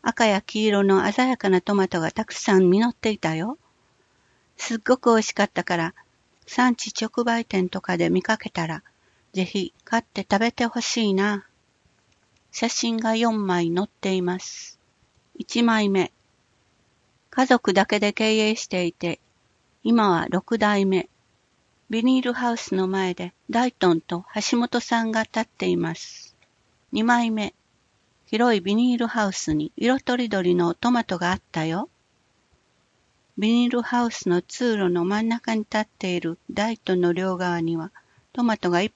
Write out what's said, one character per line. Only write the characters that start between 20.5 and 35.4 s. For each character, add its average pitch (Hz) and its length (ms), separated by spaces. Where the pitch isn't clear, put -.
代 208 300
目。 190 220
ビ 226 140
ニ 254 160
ー 254 40
ル 247 80
ハ 240 200
ウ 233 40
ス - 200
の 190 100
前 185 280
で、 180 200
大 247 260
東 170 240
と 180 240
橋 247 80
本 240 220
さ 233 240
ん 220 80
が 220 140
立 - 160
っ 226 40
て - 220
い 180 100
ま 170 200
す。 - 400
二 220 100
枚 233 300
目。 214 200
広 226 300
い 190 40
ビ 196 160
ニ 247 180
ー 233 40
ル 233 100
ハ 220 180
ウ 190 60
ス - 200
に 151 240
色 254 220
と 247 160
り 247 140
ど 196 140
り 180 120
の 170 200
ト 247 180
マ 233 100
ト 180 160
が 175 140
あ - 20
っ - 160
た 160 160
よ。 190 220
ビ 214 120
ニ 240 180
ー 240 40
ル 240 120
ハ 240 220
ウ 226 80
ス - 160
の 175 120
通 233 360
路 190 120
の 175 160
真 208 180
ん 226 60
中 226 280